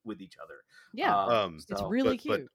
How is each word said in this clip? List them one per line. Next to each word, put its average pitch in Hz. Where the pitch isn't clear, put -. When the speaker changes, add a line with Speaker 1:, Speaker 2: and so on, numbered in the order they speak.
Speaker 1:
with 101
each 90
other. 78
Speaker 2:
Yeah. 277
Speaker 1:
Um, 98
Speaker 3:
Um, 98
Speaker 2:
It's 196
Speaker 1:
so -
Speaker 2:
really 262
Speaker 3:
but, 294
but 233
Speaker 2:
cute. 123